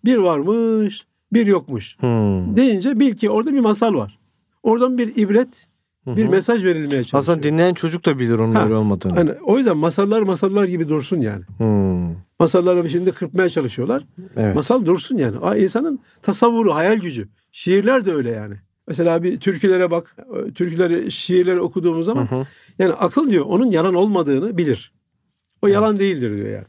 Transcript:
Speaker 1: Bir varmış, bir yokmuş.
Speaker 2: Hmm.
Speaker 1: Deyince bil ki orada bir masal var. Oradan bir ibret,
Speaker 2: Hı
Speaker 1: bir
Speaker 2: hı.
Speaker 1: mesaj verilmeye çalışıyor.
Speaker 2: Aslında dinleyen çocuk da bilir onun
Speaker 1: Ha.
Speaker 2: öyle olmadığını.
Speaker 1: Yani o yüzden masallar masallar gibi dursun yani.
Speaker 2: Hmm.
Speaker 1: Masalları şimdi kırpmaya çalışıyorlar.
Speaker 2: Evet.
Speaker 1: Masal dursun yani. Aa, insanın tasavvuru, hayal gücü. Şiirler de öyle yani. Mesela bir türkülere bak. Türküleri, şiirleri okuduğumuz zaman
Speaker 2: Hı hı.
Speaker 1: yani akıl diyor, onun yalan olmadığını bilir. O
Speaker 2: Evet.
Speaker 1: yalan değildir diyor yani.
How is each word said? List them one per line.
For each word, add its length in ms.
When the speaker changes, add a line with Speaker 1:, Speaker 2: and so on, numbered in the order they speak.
Speaker 1:
Bir 120
varmış, 880
bir 140
yokmuş. 540
Speaker 2:
Hmm. 560
Speaker 1:
Deyince 440
bil 160
ki 140
orada 220
bir 80
masal 340
var. 240
Oradan 360
bir 180
ibret, 500
Speaker 2:
Hı 120
Speaker 1:
bir 100
Speaker 2:
hı. 40
Speaker 1:
mesaj 340
verilmeye 400
çalışıyor. 160
Speaker 2:
Aslında 220
dinleyen 320
çocuk 320
da 120
bilir 200
onun 160
Speaker 1:
Ha. 100
Speaker 2:
öyle 100
olmadığını. 440
Speaker 1:
Yani 140
o 140
yüzden 180
masallar 460
masallar 420
gibi 240
dursun 320
yani. 240
Speaker 2:
Hmm. 600
Speaker 1:
Masalları 500
şimdi 220
kırpmaya 360
çalışıyorlar. 560
Speaker 2:
Evet. 180
Speaker 1:
Masal 320
dursun 320
yani. 200
Aa, 180
insanın 420
tasavvuru, 520
hayal 240
gücü. 300
Şiirler 520
de 80
öyle 180
yani. 240
Mesela 340
bir 180
türkülere 500
bak. 260
Türküleri, 580
şiirleri 480
okuduğumuz 460
zaman 200
Speaker 2:
Hı 100
hı. 100
Speaker 1:
yani 140
akıl 380
diyor, 180
onun 220
yalan 240
olmadığını 640
bilir. 340
O 40
Speaker 2:
Evet. 80
Speaker 1:
yalan 240
değildir 380
diyor 120
yani. 200